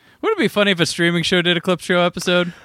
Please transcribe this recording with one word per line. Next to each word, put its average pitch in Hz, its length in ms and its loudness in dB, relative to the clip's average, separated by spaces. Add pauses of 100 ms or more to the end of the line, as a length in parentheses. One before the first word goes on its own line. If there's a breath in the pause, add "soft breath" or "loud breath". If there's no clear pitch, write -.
(200 soft breath)
Wouldn't 415 180 0
it 311 60 0
be 196 40 2
funny 202 240 0
if 170 60 -2
a 170 80 2
streaming 170 360 0
show 180 180 0
did 170 160 2
a 170 60 -4
clip 180 180 -2
show 175 220 0
episode? 175 500 -2 (120)